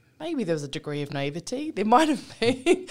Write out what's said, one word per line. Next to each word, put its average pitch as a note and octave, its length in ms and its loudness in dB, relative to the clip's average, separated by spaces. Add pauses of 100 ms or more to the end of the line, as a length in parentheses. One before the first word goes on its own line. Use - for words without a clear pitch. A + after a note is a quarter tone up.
(180)
maybe D#4 260 -4
there E3 100 0
was D3+ 80 -2
a C#3+ 60 -8
degree D3 340 -6
of C#3+ 100 -8
naivety. E3+ 580 -6
There G3+ 140 -2
might B3 240 6
have - 320 -4
been. B3+ 500 2